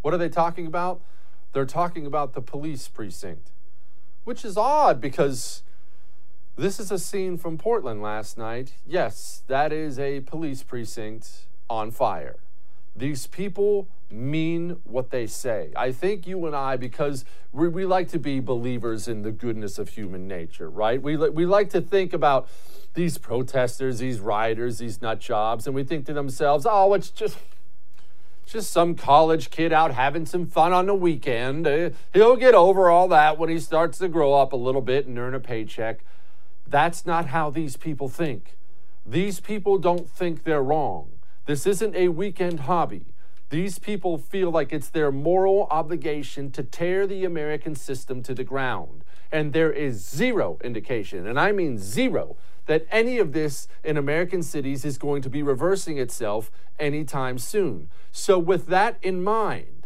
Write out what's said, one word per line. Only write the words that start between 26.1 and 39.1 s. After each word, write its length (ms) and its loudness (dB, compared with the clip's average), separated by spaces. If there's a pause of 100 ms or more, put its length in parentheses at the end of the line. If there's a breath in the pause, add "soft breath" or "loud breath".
themselves, 560 0
"Oh, 240 6
it's 160 0
just, 280 -2 (1080 soft breath)
just 260 -4
some 240 2
college 540 4
kid 240 0
out 200 4
having 320 0
some 200 -2
fun 260 4
on 140 4
the 100 2
weekend. 720 0
Uh, 220 2 (240 loud breath)
he'll 240 10
get 180 8
over 340 8
all 200 8
that 280 6
when 120 0
he 100 0
starts 380 0
to 100 0
grow 280 4
up 180 4
a 20 -2
little 260 0
bit 240 0
and 140 -4
earn 160 -4
a 60 -4
paycheck." 640 -4 (600 soft breath)
That's 400 2
not 220 0
how 220 0
these 260 -2
people 320 -2
think. 480 -2 (500)
These 360 0